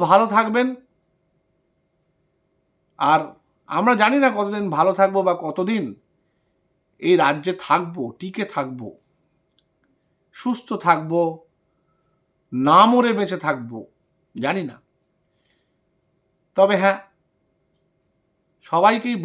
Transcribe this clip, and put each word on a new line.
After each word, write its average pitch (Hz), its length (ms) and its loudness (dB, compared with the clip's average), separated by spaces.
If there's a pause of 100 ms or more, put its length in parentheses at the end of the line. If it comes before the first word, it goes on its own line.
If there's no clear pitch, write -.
ভালো 202 160 4 (100)
থাকবেন। 226 320 0 (2250)
আর 151 200 2 (500)
আমরা 208 260 0
জানি 214 240 2
না 269 180 2
কতদিন 202 320 -4
ভালো 160 240 2
থাকবো 196 300 2
বা 185 100 2 (120)
কতদিন 185 380 -4 (1200)
এই 175 120 2 (100)
রাজ্যে 147 300 0 (120)
থাকবো, 170 380 -2 (140)
টিকে 185 280 -8 (100)
থাকবো, 127 320 -8 (1500)
সুস্থ - 340 -6 (160)
থাকবো, 165 360 2 (1300)
না 139 340 4
মরে 240 280 4
বেঁচে 190 240 -4
থাকবো, 123 420 -6 (560)
জানি 156 280 -4
না। 120 140 -12 (1800)
তবে 196 200 4
হ্যাঁ, 196 220 2 (1700)
সবাইকেই 220 600 0